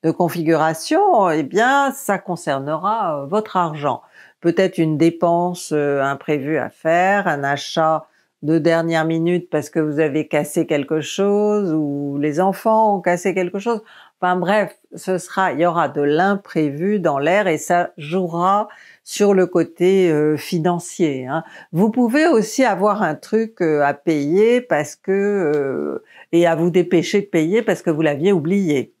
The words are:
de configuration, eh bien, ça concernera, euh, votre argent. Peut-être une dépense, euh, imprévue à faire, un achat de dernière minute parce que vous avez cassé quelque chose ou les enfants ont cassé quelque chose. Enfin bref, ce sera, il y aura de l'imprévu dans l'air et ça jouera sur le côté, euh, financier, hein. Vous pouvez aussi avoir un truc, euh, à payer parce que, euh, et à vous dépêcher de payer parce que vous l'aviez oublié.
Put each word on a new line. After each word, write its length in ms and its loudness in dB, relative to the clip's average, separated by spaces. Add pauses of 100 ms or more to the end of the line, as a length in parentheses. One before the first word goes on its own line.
de 80 0
configuration, 1200 0
eh 140 0
bien, 480 0
ça 260 -4
concernera, 1040 -4
euh, 40 -10
votre 300 -2
argent. 460 -2 (380)
Peut-être 380 0
une 200 0
dépense, 720 0
euh, 300 0
imprévue 560 -2
à 120 -4
faire, 580 2
un 160 -2
achat 640 -2 (340)
de 160 2
dernière 480 2
minute 420 0
parce 220 -4
que 100 -2
vous 180 -2
avez 300 0
cassé 380 -2
quelque 340 -2
chose 720 0
ou 480 -4
les 180 -2
enfants 580 2
ont 40 -4
cassé 340 -2
quelque 240 -4
chose. 240 -4 (380)
Enfin 160 0
bref, 420 -2 (160)
ce 240 -4
sera, 340 -2
il 80 -4
y 60 4
aura 220 0
de 140 -4
l'imprévu 1000 0
dans 180 0
l'air 300 2
et 100 0
ça 380 0
jouera 720 -2 (360)
sur 300 2
le 120 4
côté, 640 2
euh, 260 2
financier, 920 -2
hein. 180 -4 (280)
Vous 180 2
pouvez 380 2
aussi 340 0
avoir 400 0
un 120 0
truc, 480 -4
euh, 200 2
à 120 2
payer 680 2
parce 360 -2
que, 160 -4
euh, 920 -2 (260)
et 160 4
à 80 4
vous 160 0
dépêcher 520 2
de 40 -10
payer 360 2
parce 200 -2
que 80 -2
vous 120 0
l'aviez 300 2
oublié. 680 0